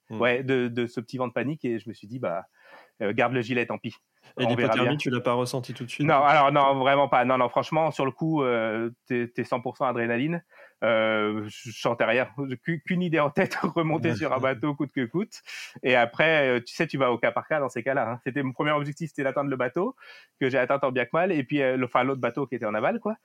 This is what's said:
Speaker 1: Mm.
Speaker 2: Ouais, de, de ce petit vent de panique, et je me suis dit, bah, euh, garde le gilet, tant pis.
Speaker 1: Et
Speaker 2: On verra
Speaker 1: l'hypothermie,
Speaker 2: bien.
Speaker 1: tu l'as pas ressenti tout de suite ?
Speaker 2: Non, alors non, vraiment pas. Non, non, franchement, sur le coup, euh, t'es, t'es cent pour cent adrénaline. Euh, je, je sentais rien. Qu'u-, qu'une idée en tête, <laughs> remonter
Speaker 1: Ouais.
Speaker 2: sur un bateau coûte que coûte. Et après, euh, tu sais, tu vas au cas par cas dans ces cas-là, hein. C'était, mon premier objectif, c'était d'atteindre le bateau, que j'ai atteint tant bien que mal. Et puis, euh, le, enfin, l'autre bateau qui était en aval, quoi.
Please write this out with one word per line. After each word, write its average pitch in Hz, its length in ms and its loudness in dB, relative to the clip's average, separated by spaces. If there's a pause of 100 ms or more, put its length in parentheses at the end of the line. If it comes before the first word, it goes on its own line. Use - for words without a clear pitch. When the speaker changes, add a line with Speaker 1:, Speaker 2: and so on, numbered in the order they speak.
Speaker 1:
Mm. 110 120 -6
Speaker 2:
Ouais, 123 220 4
de, 127 260 2
de 120 180 0
ce - 120 -6
petit 123 200 -8
vent 127 100 -2
de 117 60 -8
panique, 135 320 -2
et 117 120 0
je 110 120 -10
me 98 40 -10
suis - 140 -20
dit, 123 100 -10
bah, 95 280 -4 (560)
euh, 104 100 0
garde 120 220 2
le 127 80 2
gilet, 120 240 -2
tant 107 120 -6
pis. 110 160 -10 (440)
Speaker 1:
Et 127 60 0
Speaker 2:
On 117 100 2
verra 117 80 0
Speaker 1:
l'hypothermie, 117 280 2
Speaker 2:
bien. 147 60 0
Speaker 1:
tu 147 140 -4
l'as 123 100 -2
pas 123 120 0
ressenti 123 420 -2
tout 123 100 -10
de 117 60 -14
suite ? 147 160 -2
Speaker 2:
Non, 147 160 6
alors 147 300 6
non, 139 260 4
vraiment 139 300 4
pas. 127 160 4
Non, 127 120 2
non, 123 120 2
franchement, 156 420 0
sur 143 140 -2
le 131 80 -2
coup, 160 320 -2
euh, 113 460 0 (160)
t'es, 120 220 -2
t'es 120 160 -6
cent 127 160 -2
pour 120 160 -8
cent 143 100 -2
adrénaline. 123 560 -2 (420)
Euh, 110 640 2
je, - 220 -14
je - 100 -14
sentais 120 240 0
rien. 117 240 2 (360)
Qu'u-, 165 180 -2
qu'une 180 200 -2
idée 165 160 0
en 147 120 2
tête, 185 240 0
<laughs> - 220 -4
remonter 156 340 0
Speaker 1:
Ouais. 113 60 -2
Speaker 2:
sur 135 160 -2
un 131 60 0
bateau 135 360 -2
coûte 143 180 -6
que 135 120 -2
coûte. 175 360 -6 (420)
Et 127 140 4
après, 143 520 4
euh, 123 120 2
tu - 140 -18
sais, 170 120 -2
tu 143 120 -8
vas 127 120 4
au 120 80 0
cas 120 140 0
par - 160 -6
cas 156 120 0
dans 135 80 -2
ces 120 140 -6
cas-là, 131 260 -2
hein. 120 160 -8
C'était, 139 180 -4
mon 131 100 -4
premier 151 200 -2
objectif, 147 380 -4
c'était 143 140 -6
d'atteindre 139 260 -2
le 135 60 -2
bateau, 175 400 -2 (440)
que 135 80 2
j'ai 127 100 2
atteint 131 200 2
tant 135 140 0
bien 127 140 0
que - 60 -18
mal. 180 200 2
Et 151 100 0
puis, 143 200 -2
euh, 131 140 2
le, 127 100 0
enfin, 127 180 2
l'autre 135 160 -2
bateau 147 260 -2
qui - 80 -8
était 117 120 -6
en 107 80 -2
aval, 151 260 -2
quoi. 214 240 -4